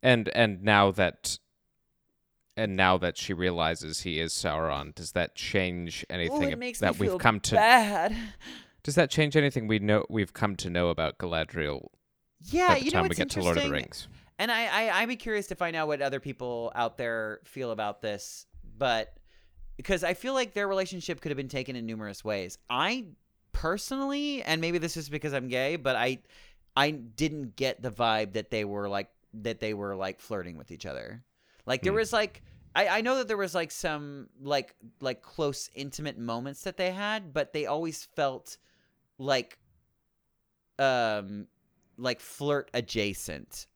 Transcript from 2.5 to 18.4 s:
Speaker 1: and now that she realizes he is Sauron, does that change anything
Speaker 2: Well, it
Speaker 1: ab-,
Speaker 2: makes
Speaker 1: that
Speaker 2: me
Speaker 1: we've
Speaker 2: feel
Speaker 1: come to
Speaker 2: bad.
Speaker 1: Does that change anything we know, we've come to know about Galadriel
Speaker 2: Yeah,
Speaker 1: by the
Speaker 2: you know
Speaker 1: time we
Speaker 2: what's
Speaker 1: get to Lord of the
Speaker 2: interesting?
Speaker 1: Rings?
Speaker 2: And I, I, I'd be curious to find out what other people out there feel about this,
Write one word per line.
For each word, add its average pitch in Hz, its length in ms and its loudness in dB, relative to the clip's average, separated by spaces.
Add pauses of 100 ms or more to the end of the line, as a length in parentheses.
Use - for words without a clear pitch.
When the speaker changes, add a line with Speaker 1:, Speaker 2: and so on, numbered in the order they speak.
Speaker 1:
and 104 200 -2
now 92 220 8
that 87 200 0
she - 160 -4
realizes 82 680 0
he 80 160 -2
is 80 140 0
Sauron, 76 640 -2
does 82 180 -10
that 87 220 0
change 90 720 -2
anything 90 320 -2
Speaker 2:
Well, 285 80 2
it - 40 0
Speaker 1:
ab-, 233 60 -6
Speaker 2:
makes 247 220 -6
Speaker 1:
that 98 140 2
Speaker 2:
me - 60 -4
Speaker 1:
we've 196 100 4
Speaker 2:
feel 185 80 0
Speaker 1:
come 107 220 6
to - 160 0
Speaker 2:
bad. 214 600 6 (680)
Speaker 1:
Does 147 120 -2
that 165 160 6
change 151 260 2
anything 139 300 2
we 107 120 4
know, 104 300 4
we've 107 240 0
come 101 240 0
to 92 140 -6
know 87 180 4
about 80 300 0
Galadriel 80 720 -2 (520)
Speaker 2:
Yeah, 320 280 2
Speaker 1:
by 330 100 8
the 262 60 -2
Speaker 2:
you 294 60 2
know 339 80 2
Speaker 1:
time 87 60 4
we - 40 2
Speaker 2:
what's 82 100 -2
Speaker 1:
get 80 120 0
to - 100 -2
Lord 87 180 4
of - 40 2
the - 60 0
Speaker 2:
interesting? 71 40 0
Speaker 1:
Rings? - 360 -6 (300)
Speaker 2:
And 226 140 0
I, 226 140 0
I, 202 360 2
I'd 233 60 0
be 247 80 -4
curious 214 320 -2
to 185 60 -6
find 170 200 -2
out 156 140 0
what 147 140 0
other 139 180 0
people 123 540 -6
out 117 240 0
there 113 460 -4
feel 127 260 -8
about 104 320 -4
this, - 440 -8 (300)